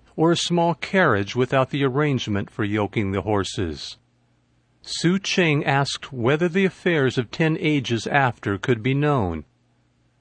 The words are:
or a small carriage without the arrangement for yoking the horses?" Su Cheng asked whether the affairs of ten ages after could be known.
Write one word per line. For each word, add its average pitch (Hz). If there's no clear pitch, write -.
or 160
a 165
small 170
carriage 120
without 131
the 143
arrangement 127
for -
yoking 104
the 95
horses?" 95
Su -
Cheng 165
asked -
whether 139
the 185
affairs 165
of 123
ten 160
ages 127
after 120
could 113
be 127
known. 127